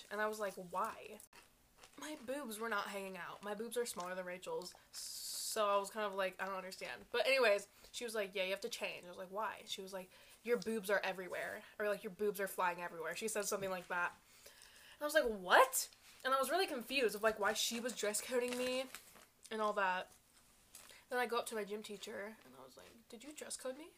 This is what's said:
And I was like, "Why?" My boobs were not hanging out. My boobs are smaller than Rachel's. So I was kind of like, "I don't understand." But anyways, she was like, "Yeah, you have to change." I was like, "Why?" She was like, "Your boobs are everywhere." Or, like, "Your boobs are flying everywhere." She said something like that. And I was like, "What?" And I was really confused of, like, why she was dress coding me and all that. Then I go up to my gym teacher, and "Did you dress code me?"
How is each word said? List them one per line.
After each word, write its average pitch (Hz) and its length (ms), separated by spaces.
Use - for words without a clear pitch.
And 208 100
I 214 60
was 214 120
like, 196 160
"Why?" 190 640
My 294 280
boobs 247 340
were 226 100
not 208 200
hanging 196 280
out. 160 260
My 208 120
boobs 226 220
are 240 80
smaller 180 300
than 185 100
Rachel's. 180 480
So - 760
I 202 80
was 196 120
kind 214 160
of 196 100
like, 190 260
"I 190 40
don't 196 120
understand." 185 540
But 240 160
anyways, 226 400
she - 120
was 226 120
like, 196 200
"Yeah, 190 80
you 185 80
have 196 100
to 233 80
change." 175 360
I 175 40
was 175 80
like, 185 140
"Why?" 208 360
She - 140
was 190 120
like, 185 180
"Your 233 140
boobs 208 320
are 196 140
everywhere." 185 600
Or, 208 80
like, 202 160
"Your 214 80
boobs 202 300
are 190 80
flying 175 340
everywhere." 170 320
She 220 140
said 202 160
something 196 240
like 180 180
that. 175 240
And - 20
I 294 40
was 294 80
like, 294 120
"What?" 220 600
And 262 80
I 269 60
was 254 100
really 359 180
confused 247 480
of, 208 80
like, 214 160
why 202 140
she 233 260
was 226 140
dress 214 280
coding 247 360
me 254 280
and 220 100
all 208 120
that. 185 380
Then 247 100
I 240 80
go 233 100
up 240 100
to 240 80
my 214 80
gym 208 200
teacher, 202 520
and 254 80
"Did 226 140
you 294 100
dress - 240
code 262 200
me?" 311 80